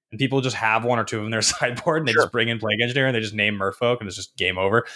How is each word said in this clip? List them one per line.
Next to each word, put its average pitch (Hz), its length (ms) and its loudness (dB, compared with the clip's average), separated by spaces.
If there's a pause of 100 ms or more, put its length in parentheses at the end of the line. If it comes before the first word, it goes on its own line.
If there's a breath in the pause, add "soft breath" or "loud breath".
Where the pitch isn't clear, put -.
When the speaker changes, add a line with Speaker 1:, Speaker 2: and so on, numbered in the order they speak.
Speaker 1:
And 110 80 -10
people 135 220 2
just 123 160 -2
have 113 280 2
one 120 140 2
or 110 60 0
two 113 140 -6
of - 20 -6
them 107 60 -6
in 110 40 -6
their 113 120 0
<laughs> - 0 -
sideboard, 123 560 0
and 156 100 -2
they 117 40 4
Speaker 2:
Sure. 147 120 4
Speaker 1:
just - 80 -2
bring 117 160 2
in 117 100 -2
Plague 107 240 0
Engineer, 127 240 0
and 131 80 2
they 117 60 0
just 107 120 -4
name 104 240 0
Merfolk, 101 440 0
and 104 80 -8
it's 90 80 -10
just - 200 -14
game 92 220 -2
over. 98 260 4 (120 loud breath)